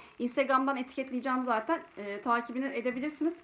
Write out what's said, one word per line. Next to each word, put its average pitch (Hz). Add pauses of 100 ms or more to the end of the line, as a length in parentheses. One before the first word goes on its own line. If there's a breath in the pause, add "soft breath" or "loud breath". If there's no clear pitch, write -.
(180 loud breath)
Instagram'dan 262
etiketleyeceğim 254
zaten. 247 (180)
Ee, 202
takibini 240
edebilirsiniz. 262